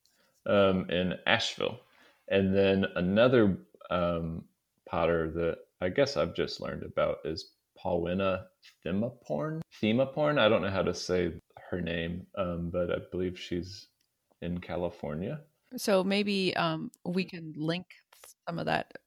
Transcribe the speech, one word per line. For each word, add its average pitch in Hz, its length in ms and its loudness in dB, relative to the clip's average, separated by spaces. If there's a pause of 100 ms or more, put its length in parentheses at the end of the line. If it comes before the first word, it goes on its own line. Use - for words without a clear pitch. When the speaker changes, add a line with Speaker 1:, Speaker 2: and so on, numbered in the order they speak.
(460)
Speaker 1:
um, 98 420 4
in 90 260 0 (120)
Asheville. - 520 0 (500)
And 95 280 4
then 98 300 4 (100)
another, 104 640 6 (320)
um, 87 540 -2 (420)
potter 82 460 2
that 82 260 -2 (240)
I 92 80 0
guess 131 260 2
I've 82 180 0
just - 280 -4
learned 78 220 -8
about - 420 0
is 80 240 -8 (260)
Paulina 92 680 -2 (380)
Thimaporn. 147 760 -4 (220)
Thimaporn? 135 560 2
I 110 100 8
don't 104 140 4
know 98 80 -2
how 95 120 0
to 87 120 0
say 90 380 0 (380)
her 92 100 -4
name, 85 440 -4 (140)
um, 85 320 -4
but 87 220 -2
I - 60 -2 (120)
believe 90 260 -4
she's 90 520 -8 (520)
in 87 180 -4
California. 87 840 -6 (360)
Speaker 2:
So 196 280 2
maybe, 196 500 0
um, 160 380 -2 (120)
we 180 200 -2
can 165 320 -14
link 165 300 -4 (600)
some 165 120 -6
of 160 60 -4
that 160 260 -2 (140)